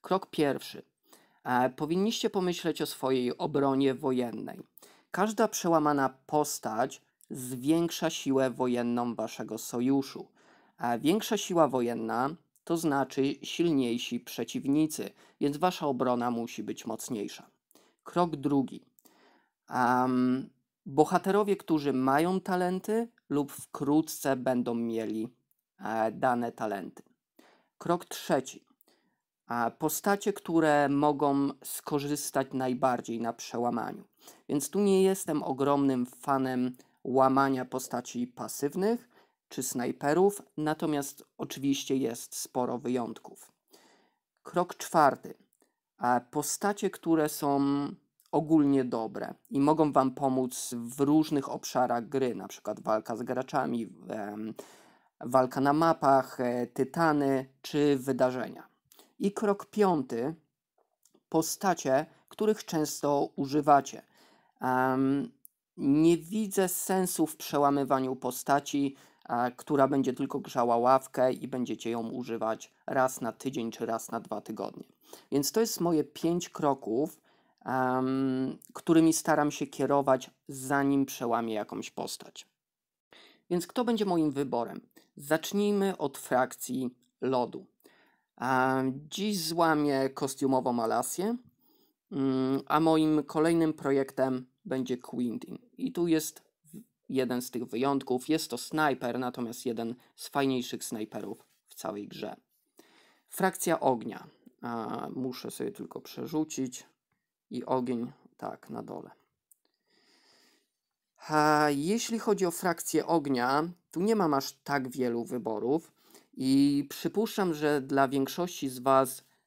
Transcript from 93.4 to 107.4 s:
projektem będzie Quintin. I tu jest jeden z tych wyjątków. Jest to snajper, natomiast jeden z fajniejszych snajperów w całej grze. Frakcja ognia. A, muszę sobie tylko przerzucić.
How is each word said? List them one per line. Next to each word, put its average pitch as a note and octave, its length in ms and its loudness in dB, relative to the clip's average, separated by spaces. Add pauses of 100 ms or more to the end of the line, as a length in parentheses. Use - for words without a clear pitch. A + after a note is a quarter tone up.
projektem C3+ 720 0 (200)
będzie C3 320 -4
Quintin. - 600 -6 (200)
I - 140 -4
tu F3 160 0
jest D#3+ 360 0 (640)
jeden B2+ 320 0
z B2 100 -10
tych A#2 140 -6
wyjątków. C3 640 0
Jest D#3 200 0
to A#2+ 80 -6
snajper, B2+ 640 -2
natomiast B2 460 -6
jeden A#2 300 -4 (200)
z - 120 -16
fajniejszych C3 560 -2
snajperów G#2+ 640 -10 (220)
w - 80 -20
całej G#2 320 -8
grze. - 280 -12 (920)
Frakcja F3+ 500 0
ognia. A#2+ 480 -2 (340)
A, A#2+ 540 -6
muszę B2+ 360 -6
sobie B2 200 -6
tylko - 300 -12
przerzucić. D3 840 -6 (640)